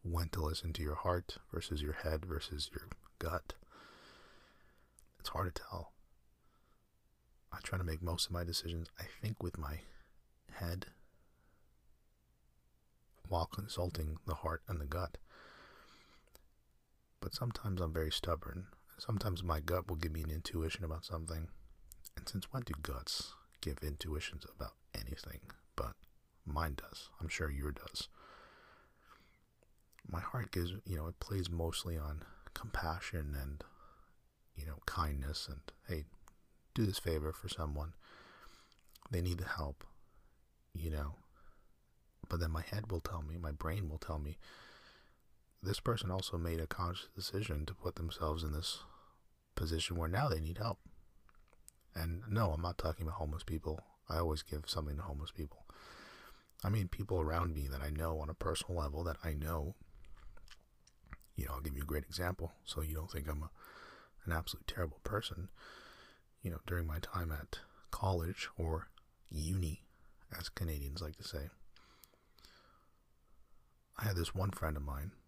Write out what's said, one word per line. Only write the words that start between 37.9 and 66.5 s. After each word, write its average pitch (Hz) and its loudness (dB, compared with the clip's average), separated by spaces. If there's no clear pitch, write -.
They 90 4
need 87 4
the 90 0
help," 71 -2
you 80 0
know. 73 0
But 85 2
then 80 4
my 80 2
head 107 -2
will 85 2
tell 82 -2
me, 80 -4
my 78 0
brain 82 2
will 78 -2
tell 78 -2
me, 73 -2
"This 101 2
person 107 2
also 92 2
made 82 4
a 78 2
conscious 87 0
decision 90 0
to 95 -4
put - -2
themselves 80 0
in 76 2
this - 0
position 80 2
where 82 2
now 120 4
they 78 4
need 87 0
help." 110 0
And 82 -2
no, 104 6
I'm 80 2
not 87 0
talking 80 2
about 78 0
homeless 76 0
people. 80 -2
I 78 2
always 80 4
give 73 -4
something 73 2
to 76 -2
homeless 76 -2
people. - -6
I 92 4
mean, 101 4
people 98 2
around 80 6
me 73 2
that 67 0
I 73 0
know 80 2
on 76 -2
a 78 -2
personal 82 2
level 73 2
that 82 2
I 78 2
know, 78 2
you - 0
know, - 0
I'll 67 0
give 71 0
you 69 0
a 71 0
great 73 2
example 90 0
so - 0
you 78 0
don't 80 -2
think 76 -2
I'm 73 0
a, 76 -4
an 85 2
absolute - 0
terrible 82 0
person. 98 0
You 90 0